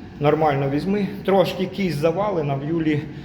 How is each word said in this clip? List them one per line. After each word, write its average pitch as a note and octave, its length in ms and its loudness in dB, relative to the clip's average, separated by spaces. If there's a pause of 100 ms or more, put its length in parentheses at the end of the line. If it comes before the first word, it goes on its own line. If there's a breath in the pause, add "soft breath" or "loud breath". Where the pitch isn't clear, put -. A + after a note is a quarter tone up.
(200 loud breath)
Нормально D3 500 2
візьми. F#3+ 380 0 (180)
Трошки F#3 400 4
кість F3+ 320 -2
завалена, E3 580 0
в C#3 140 -4
Юлі D#3 320 0 (240 loud breath)